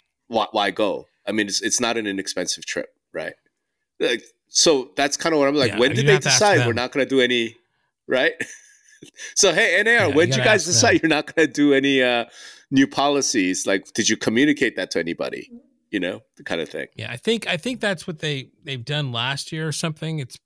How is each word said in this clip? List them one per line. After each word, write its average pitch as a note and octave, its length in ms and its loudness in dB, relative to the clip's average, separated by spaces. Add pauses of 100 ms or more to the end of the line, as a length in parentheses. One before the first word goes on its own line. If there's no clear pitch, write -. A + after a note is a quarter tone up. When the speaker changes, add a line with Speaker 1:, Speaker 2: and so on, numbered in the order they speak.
(280)
Speaker 1:
why, G#2+ 240 -2
why G2+ 200 0
go? F2+ 340 -4 (220)
I G2+ 40 -4
mean, G#2+ 160 0
it's, F#2+ 140 -4
it's G#2 180 -2
not A#2 180 0
an G#2+ 100 -4
inexpensive F#2+ 580 -6
trip, - 240 -8 (240)
right? D#2+ 200 -10 (640)
Like, B2 240 -2 (260)
so C#3 460 2
that's C#3+ 220 -2
kinda E3 200 -2
what C#3+ 100 2
I'm C#3 80 0
like, C3 180 2
Speaker 2:
Yeah, G#2+ 60 -2
Speaker 1:
when B2 120 2
Speaker 2:
you B2 60 -2
Speaker 1:
did C3+ 100 2
they C#3+ 60 6
Speaker 2:
have C#3+ 100 2
to D3 60 0
ask C3+ 100 2
Speaker 1:
decide G3+ 200 4
Speaker 2:
them. A#2+ 80 2
Speaker 1:
we're A#2 60 0
not B2 180 -2
gonna C3+ 140 0
do C3 160 2
any, A#2+ 340 0 (520)
right? C3+ 320 0
<laughs> - 40 -6 (920)
So, F#3 180 4
hey, F#3+ 260 4
N G#3+ 80 0
A A#3 40 4
R, A3 180 4
Speaker 2:
Yeah, C3+ 60 -2
Speaker 1:
when - 0 - (140)
Speaker 2:
you C3 40 0
Speaker 1:
did C3 40 0
you - 0 -
Speaker 2:
gotta - 120 2
Speaker 1:
guys G#3+ 180 4
Speaker 2:
ask F3 80 0
Speaker 1:
decide F3 200 4
Speaker 2:
them. D#3 80 2
Speaker 1:
you're D#3+ 60 0
not D3+ 260 -2
gonna D#3+ 120 4
do C#3+ 240 2
any, C3+ 300 4
uh, B2 240 2 (460)
new C3+ 160 6
policies? C3+ 800 0
Like, G2 260 -2
did G#2 160 0
you G#2+ 80 0
communicate C3 580 2
that F#2 160 -6
to F#2 80 -2
anybody? C#2+ 520 -8 (400)
You G#2 80 -4
know, G2 240 -6 (140)
the - 60 -20
kind E2+ 180 -6
of D2+ 80 -6
thing. D2 260 -10
Speaker 2:
Yeah, A2 160 -12
I A#2+ 60 -10
think, A3 280 -4
I F3+ 120 -4
think A#3+ 220 -8
that's G3+ 280 -6
what E3 120 -10
they, C#3+ 300 -8 (140)
they've C3+ 200 -10
done D3 280 -6
last B2 400 -6
year D#3+ 160 -6
or D3+ 40 -4
something. D#3+ 460 -6
It's, C3 280 -12